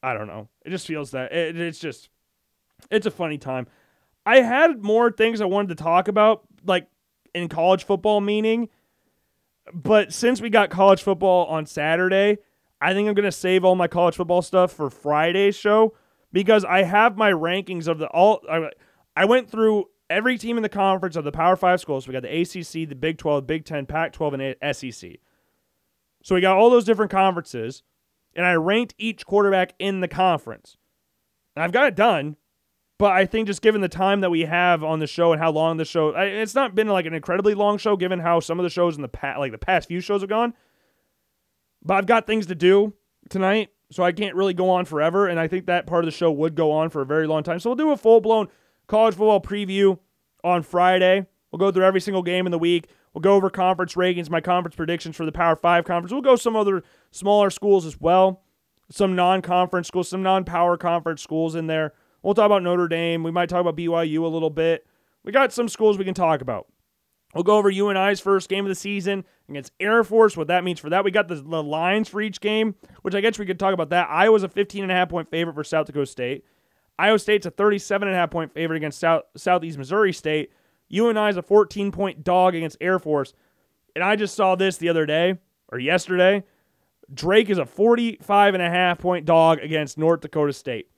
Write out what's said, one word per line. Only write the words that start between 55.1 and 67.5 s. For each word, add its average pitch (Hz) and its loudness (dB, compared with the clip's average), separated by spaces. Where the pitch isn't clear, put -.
for 165 -6
the 156 -6
Power 170 2
Five 175 2
conference. 175 -4
We'll 277 -4
go 254 6
some 226 -2
other 196 0
smaller 202 2
schools 196 2
as 156 -12
well, 185 2
some 190 -2
non-conference 180 0
schools, 180 -4
some 190 -6
non-power 175 0
conference 165 -4
schools 160 -4
in 160 -6
there. 160 -2
We'll 190 0
talk 208 4
about 202 4
Notre 175 0
Dame. 165 -2
We 165 -6
might 175 -2
talk 175 -2
about 175 0
B 170 -6
Y 170 0
U 160 -2
a - -2
little 160 -2
bit. 160 -2
We 208 -10
got 262 2
some 233 -4
schools 214 2
we 196 -4
can 185 -6
talk 165 0
about. 123 -8
We'll 165 -2
go 208 4